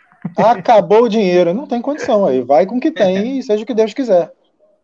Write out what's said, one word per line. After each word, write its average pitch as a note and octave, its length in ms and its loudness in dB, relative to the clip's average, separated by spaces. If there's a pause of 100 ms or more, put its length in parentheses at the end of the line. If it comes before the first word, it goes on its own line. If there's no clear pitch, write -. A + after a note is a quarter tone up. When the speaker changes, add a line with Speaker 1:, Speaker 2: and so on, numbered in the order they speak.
(220)
Speaker 1:
<laughs> - 140 -12
Speaker 2:
acabou G#3 680 2
o A#3+ 40 0
dinheiro, F3+ 460 2
não C#4+ 120 -6
tem A#3+ 140 -4
condição A#3 460 -2
aí, C3 160 0
vai D3 240 2
com A3 100 -8
o B3+ 40 -4
que D#4+ 100 -2
tem A3+ 480 -2
e A#3+ 40 -8
seja G#3+ 200 -2
o A3+ 40 -12
que A#3+ 80 -8
Deus G#3+ 200 0
quiser. F#3+ 380 0 (520)